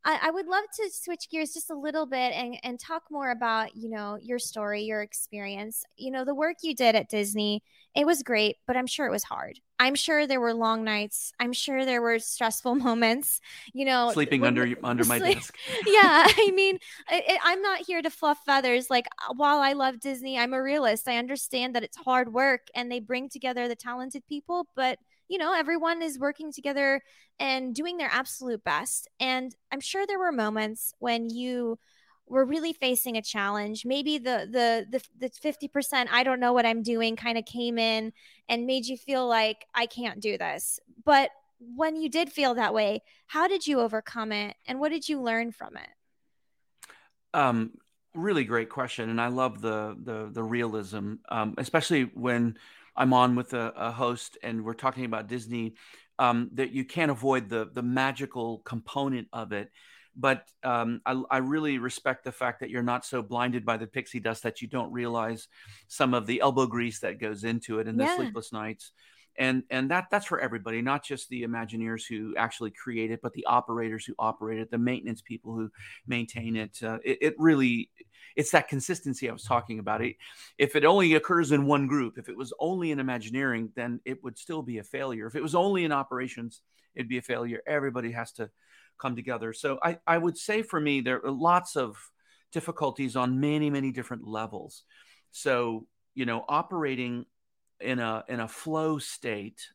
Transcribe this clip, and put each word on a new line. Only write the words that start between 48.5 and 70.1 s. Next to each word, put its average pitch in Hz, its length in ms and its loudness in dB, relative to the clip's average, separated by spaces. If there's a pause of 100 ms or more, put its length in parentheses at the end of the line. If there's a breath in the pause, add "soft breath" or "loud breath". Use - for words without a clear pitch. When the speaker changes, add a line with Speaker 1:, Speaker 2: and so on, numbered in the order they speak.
Speaker 2:
question. 123 400 -4
And 113 120 0
I 117 60 2
love 123 340 0
the, 107 400 -4
the, 110 300 -8
the 113 120 -6
realism, 107 720 -4 (140)
um, 107 280 -2
especially 151 460 2
when 120 540 0 (380 loud breath)
I'm 131 180 4
on 123 220 6
with 123 180 -2
a, 117 220 -4
a 113 160 -4
host 120 500 -4
and 113 220 -4
we're 113 100 -6
talking 127 320 -4
about 110 220 -4
Disney, 113 480 -6 (440 loud breath)
um, 120 340 4
that 131 180 -2
you 131 120 -2
can't 156 280 0
avoid 127 360 2
the, 110 240 -4
the 123 120 -6
magical 127 760 -2
component 127 720 -6
of 110 200 -8
it. 104 200 -6 (480 soft breath)
But, 135 280 2 (160)
um, 120 420 0
I, 131 240 0
I 135 80 4
really 143 400 0
respect 127 460 -2
the 127 80 -6
fact 123 300 -4
that 117 100 -8
you're 123 100 -2
not 123 240 0
so 127 160 -4
blinded 120 420 -2
by 113 140 0
the 110 80 -6
pixie 127 340 -8
dust 110 240 -4
that 117 200 -6
you 117 40 -10
don't 123 240 -4
realize 117 560 -4 (400 loud breath)
some 127 280 2
of 117 100 0
the 120 160 0
elbow 131 240 4
grease 120 360 -4
that 90 180 -4
goes 107 240 -6
into 117 340 -2
it 110 100 -2
and 113 120 -2
the 269 60 2
Speaker 1:
Yeah. 339 100 0
Speaker 2:
sleepless - 360 -6
nights. 107 420 -10 (460 soft breath)
And, 131 300 2
and 131 220 -2
that, 185 180 0
that's 202 160 0